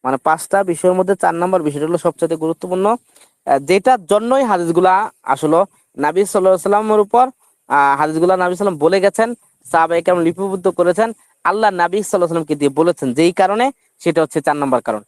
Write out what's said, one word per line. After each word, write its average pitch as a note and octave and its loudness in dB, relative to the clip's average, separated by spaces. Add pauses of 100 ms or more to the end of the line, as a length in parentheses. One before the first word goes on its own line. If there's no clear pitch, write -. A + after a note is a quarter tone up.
মানে C3 0
পাঁচটা D#3+ -2
বিষয়ের F3+ 0
মধ্যে F#3+ 0
চার E3+ -2
নম্বর F3+ 0
বিষয়টা D3 -4
হলো F3 -2
সবচেয়ে E3 -2
গুরুত্বপূর্ণ, F3+ -4
আহ, - -4
যেটার F#3+ 2
জন্যই A#3 0
হাদিসগুলা F3+ 2 (300)
আসলে D#3 0 (380)
নবী D#3 -2
সাল্লাল্লাহু G#3 -2
আলাইহি F#3 2
ওয়াসাল্লামের G#3+ 0
উপর, B3 2 (440)
আহ, C#3 2
হাদিসগুলা D#3+ 0
নবী F3+ -2
সাল্লাম F3+ -2
বলে D#3+ 2
গেছেন, G#3+ 0 (360)
সাহাবায়ে E3 0
কেরাম F3+ 0
লিপিবদ্ধ F3+ -4
করেছেন, F3+ 0 (360)
আল্লাহ G#3 0
নবী F3 -2
সাল্লাল্লাহু G#3+ -4
আলাইহি - -2
ওয়াসাল্লামকে E3 -2
দিয়ে C#3+ 0
বলেছেন, E3 0
যেই E3 2
কারণে G3+ 0 (340)
সেটা E3 -2
হচ্ছে D#3 -2
চার D3 -2
নম্বর C3 0
কারণ। G#2+ -6